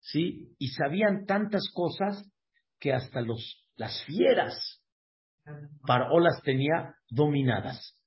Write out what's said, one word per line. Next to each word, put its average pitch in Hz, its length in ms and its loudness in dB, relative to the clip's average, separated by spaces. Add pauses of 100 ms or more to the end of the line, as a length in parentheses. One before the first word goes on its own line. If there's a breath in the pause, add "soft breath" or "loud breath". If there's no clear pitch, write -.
¿sí? - 580 -4
Y 135 100 -6
sabían 185 560 0
tantas 208 480 -2
cosas 180 560 -2 (520)
que 139 120 0
hasta 127 280 -2
los, 113 440 -6 (120)
las - 280 -10
fieras, 190 760 0 (1040)
Paró 127 340 4
las 170 220 2
tenía 139 520 0 (140)
dominadas. 135 880 0 (100)